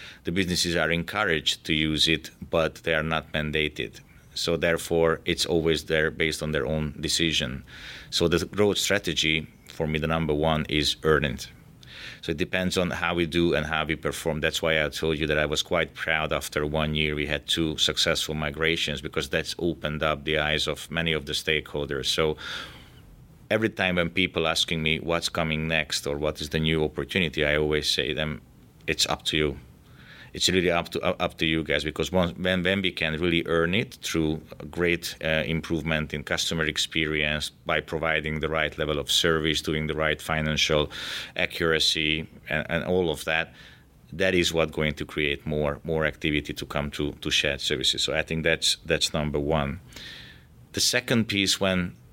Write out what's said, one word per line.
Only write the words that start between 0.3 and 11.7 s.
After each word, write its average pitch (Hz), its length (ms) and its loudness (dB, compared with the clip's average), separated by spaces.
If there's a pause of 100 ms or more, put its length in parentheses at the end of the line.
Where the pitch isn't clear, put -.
businesses 87 440 0
are 80 140 2
encouraged 85 760 0
to - 80 -2
use 78 360 2
it, 80 220 0 (200)
but 80 340 2
they 82 100 0
are 78 80 2
not 78 300 -4
mandated. 76 680 -2 (340)
So - 220 0
therefore, 82 680 2
it's 85 200 0
always 80 420 2
there 78 260 2
based 78 320 -2
on 78 80 -2
their 73 120 0
own 76 360 -2
decision. 76 640 0 (460)
So - 180 4
the 82 180 2
growth 101 320 2
strategy, 80 720 0 (180)
for - 220 -4
me, 78 100 2
the 78 80 0
number 80 260 2
one 78 360 2
is 73 340 2
earn 76 220 4
it. - 240 -4 (720)